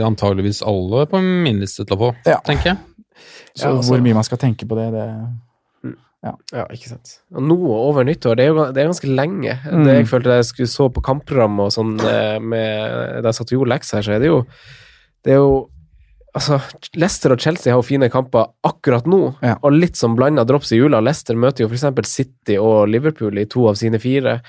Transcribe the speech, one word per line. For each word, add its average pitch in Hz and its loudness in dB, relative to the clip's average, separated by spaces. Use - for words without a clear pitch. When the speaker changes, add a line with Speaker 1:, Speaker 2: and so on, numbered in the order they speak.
Speaker 1:
antageligvis 101 0
alle 101 0
på 190 0
min 175 0
liste 98 -8
til 101 -2
å - -6
få, 120 0
Speaker 2:
Ja. 160 4
Speaker 1:
tenker 156 0
jeg. 190 0
Speaker 2:
Så - -6
Speaker 3:
Ja, 139 2
altså 123 0
Speaker 2:
hvor 127 4
mye 120 4
man 110 2
skal 120 -6
tenke 113 -2
på 110 -6
det, 113 -4
det 110 -6
Speaker 3:
Mm. 127 -12
Speaker 2:
Ja. - -10
Speaker 3:
Ja, 127 -8
ikke - -18
sant. - -20
Og 131 -4
nå 156 2
og 131 0
over 143 2
nyttår, 127 0
det 127 4
er 156 4
jo - 2
ga-, 151 0
det 135 0
er 160 0
ganske 175 -4
lenge. 131 -4
Speaker 2:
Mm. 156 2
Speaker 3:
Det 135 8
jeg 120 4
følte 123 2
jeg 120 4
skulle 120 -4
så 139 0
på - -4
kampprogrammet 120 0
og 101 -2
sånn, 110 -4
eh, 110 0
med, 113 -4
da 117 0
jeg 113 0
satt - -6
og 127 0
gjorde 123 0
lekser - -6
her, 107 -2
så 107 -4
er 107 0
det 139 2
jo, 143 2
det 139 2
er 135 6
jo, 139 2
altså, 139 0
Leicester 156 0
og 117 2
Chelsea 156 0
har 127 4
jo - -2
fine 135 0
kamper 127 0
akkurat 123 0
nå, 160 2
Speaker 2:
Ja. 120 2
Speaker 3:
og 143 0
litt 175 2
sånn 113 0
blandet 131 2
drops 139 0
i 113 4
jula. 120 4
Leicester 123 -2
møter 123 0
jo 107 -2
for 113 -6
eksempel 131 -2
City - -4
og 107 4
Liverpool 117 -2
i 104 -2
to 123 0
av 104 4
sine 113 -2
fire. 123 -2